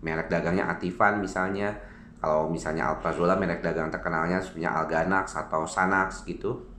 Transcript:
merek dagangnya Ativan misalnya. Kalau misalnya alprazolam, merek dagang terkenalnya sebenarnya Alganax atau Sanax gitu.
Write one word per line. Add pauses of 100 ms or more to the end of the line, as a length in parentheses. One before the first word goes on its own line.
merek
dagangnya
Ativan
misalnya. (460)
Kalau
misalnya
alprazolam,
merek
dagang
terkenalnya
sebenarnya
Alganax
atau
Sanax
gitu.